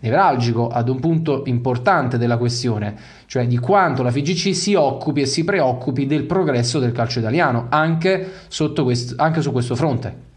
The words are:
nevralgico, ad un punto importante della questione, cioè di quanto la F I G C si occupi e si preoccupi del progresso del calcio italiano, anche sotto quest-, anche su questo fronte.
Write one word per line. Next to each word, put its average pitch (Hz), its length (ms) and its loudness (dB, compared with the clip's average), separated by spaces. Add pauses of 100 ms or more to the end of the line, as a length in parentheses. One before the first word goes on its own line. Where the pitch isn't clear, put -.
nevralgico, 120 680 2
ad 120 200 -2
un 127 120 -2
punto 156 460 0
importante 127 720 0
della 120 180 2
questione, 117 580 -2 (320)
cioè 123 200 -2
di 123 120 0
quanto 156 440 2
la 123 80 0
F 117 60 0
I 143 60 0
G 165 120 -2
C 190 200 0
si 208 200 0
occupi 143 480 0
e 131 40 0
si 160 180 -2
preoccupi 135 600 0
del 143 180 0
progresso 151 540 0
del 123 140 0
calcio 120 280 -2
italiano, 120 500 0
anche 165 600 0 (180)
sotto 147 360 -2
quest-, 120 320 -2
anche 160 240 2
su 143 100 0
questo 120 240 -2
fronte. 123 520 -4 (100)